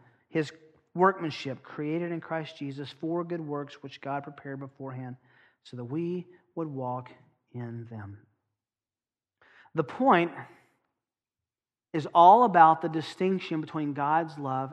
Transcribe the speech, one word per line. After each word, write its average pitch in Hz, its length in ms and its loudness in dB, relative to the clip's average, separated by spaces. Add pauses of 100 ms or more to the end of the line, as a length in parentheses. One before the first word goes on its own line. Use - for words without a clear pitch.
(280)
his 156 240 -2 (420)
workmanship, 170 680 0
created 165 500 -4
in 165 80 -6
Christ 160 360 -6
Jesus 139 360 -10
for 170 320 -4
good 170 160 -6
works, 143 420 -8
which - 180 -16
God 139 220 -6
prepared 143 380 -12
beforehand, 131 560 -12 (480)
so - 120 -16
that 123 80 -10
we 170 440 -6 (260)
would 160 140 -6
walk 127 420 -8 (420)
in 117 340 -10
them." 104 400 -16 (1500)
The 156 100 -2
point 185 480 4 (1600)
is 156 220 -4
all 190 300 10
about 165 360 8
the 170 80 -2
distinction 165 720 -2
between 151 320 -4
God's 151 460 0
love 135 340 -4